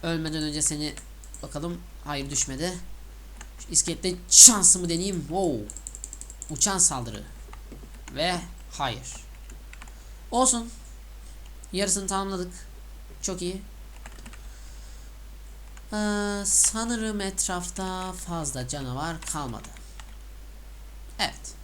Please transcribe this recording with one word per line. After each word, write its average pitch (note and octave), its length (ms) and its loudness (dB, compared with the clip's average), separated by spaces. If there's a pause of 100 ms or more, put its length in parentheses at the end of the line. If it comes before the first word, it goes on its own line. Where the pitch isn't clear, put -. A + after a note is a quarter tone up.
Ölmeden D#3+ 400 0
önce D3+ 180 0
seni D3+ 320 2 (500)
bakalım. E3+ 380 -4 (240)
Hayır, C#3+ 240 -2
düşmedi. C#3+ 440 0 (880)
Şu - 120 -10
iskelette F3 440 2 (140)
şansımı F#3 600 12
deneyeyim. F3 300 2
Wow. D3 560 0 (760)
Uçan F#3+ 280 2
saldırı. A#2 460 2 (920)
Ve E3+ 200 2 (360)
hayır. - 440 -4 (1160)
Olsun. A#3+ 400 4 (1000)
Yarısını G3 340 2
tamamladık. F#3+ 460 0 (680)
Çok F3 200 -2
iyi. F#3 200 -2 (2250)
Ee, G#3 520 2
sanırım A3 760 4
etrafta F#3 920 -2
fazla D3+ 540 -4
canavar C#3+ 540 -2
kalmadı. B2 460 -4 (1500)
Evet. - 340 -2 (100)